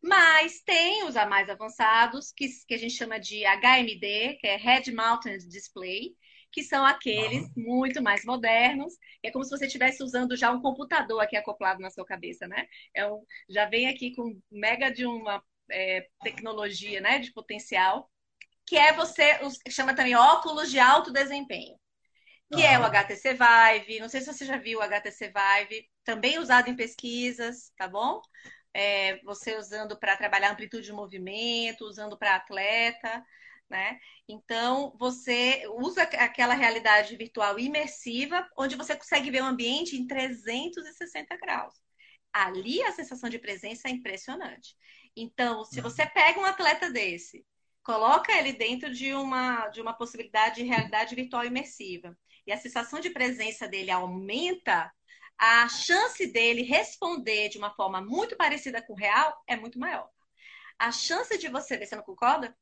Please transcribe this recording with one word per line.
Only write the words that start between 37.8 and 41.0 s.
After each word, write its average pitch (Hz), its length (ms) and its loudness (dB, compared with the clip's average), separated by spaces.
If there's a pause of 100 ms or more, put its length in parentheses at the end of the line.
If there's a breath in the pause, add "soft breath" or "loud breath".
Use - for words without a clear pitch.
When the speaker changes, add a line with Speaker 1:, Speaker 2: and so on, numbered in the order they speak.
Speaker 1:
onde 269 180 -4
você 294 200 -6
consegue 285 340 -2
ver 262 140 -2
o - 20 -2
ambiente 269 500 -4
em 247 120 -6
trezentos 262 800 -6
e 302 60 -20
sessenta 339 440 -12